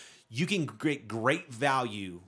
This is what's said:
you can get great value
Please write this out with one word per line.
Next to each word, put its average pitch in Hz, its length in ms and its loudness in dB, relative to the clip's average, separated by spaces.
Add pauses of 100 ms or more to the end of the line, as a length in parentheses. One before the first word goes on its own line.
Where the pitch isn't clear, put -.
(300)
you 135 160 0
can 185 180 2
get 131 420 -2
great 113 460 0
value 110 760 0